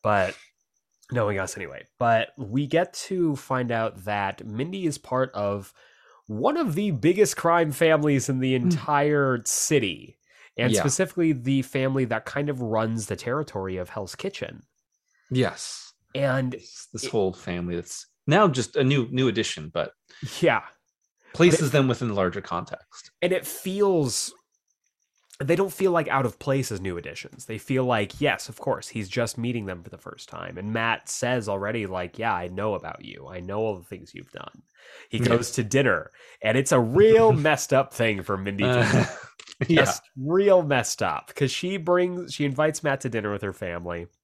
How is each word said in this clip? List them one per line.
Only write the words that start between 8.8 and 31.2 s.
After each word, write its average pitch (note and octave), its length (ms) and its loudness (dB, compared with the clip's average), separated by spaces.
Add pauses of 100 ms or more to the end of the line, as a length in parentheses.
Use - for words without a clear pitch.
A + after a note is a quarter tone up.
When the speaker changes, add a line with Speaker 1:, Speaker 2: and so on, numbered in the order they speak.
Speaker 1:
city. G2 720 0 (420)
And A#2+ 140 2
Speaker 2:
Yeah. G#2+ 80 4
Speaker 1:
specifically E3 520 0
the C3 300 0
family C3+ 440 0
that A2 200 -2
kind D3 240 -4
of B2+ 100 -6
runs A2 460 0
the G2+ 100 -4
territory G#2 600 -6
of F2+ 140 -8
Hell's G2 260 -10
Kitchen. - 480 -10 (680)
Speaker 2:
Yes. - 640 -4 (220)
Speaker 1:
And C3 380 0
Speaker 2:
This, - 400 -16
this A#2 120 -10
Speaker 1:
it B2+ 80 -6
Speaker 2:
whole F#2+ 200 2
family F2 440 -6
that's - 300 -10 (200)
now F#3+ 220 4
just B2+ 280 -2
a D3 60 2
new, C3 280 2
new C3 180 2
addition, F#2+ 400 -4
but - 240 -4 (480)
Speaker 1:
Yeah. B2+ 240 2 (680)
Speaker 2:
places F3 280 6
Speaker 1:
But D#3 80 2
it A#2+ 40 -2
Speaker 2:
them C#3 160 4
within A#2+ 200 0
the G#2 60 -2
larger F#2+ 260 0
context. - 720 -10 (100)
Speaker 1:
And F3+ 100 0
it F#3 140 -2
feels, F#3 880 0 (1080)
they C#3+ 140 2
don't F#3+ 180 0
feel F#3 200 0
like E3 160 0
out C3+ 180 2
of - 140 -4
place C3+ 320 -2
as F#2+ 80 -6
new F#2+ 160 -4
additions. - 500 -14
They A2+ 120 -10
feel B2+ 260 -2
like, A2 360 -2
yes, C#3 280 0
of - 100 -16
course, - 300 -4
he's G#2 200 -8
just A#2 300 -4
meeting A#2 280 -4
them F2+ 180 -10
for G2+ 60 -18
the - 80 -20
first - 300 -20
time. F2 300 -12
And G2 140 -6
Matt A2+ 360 -2
says A#2+ 400 -2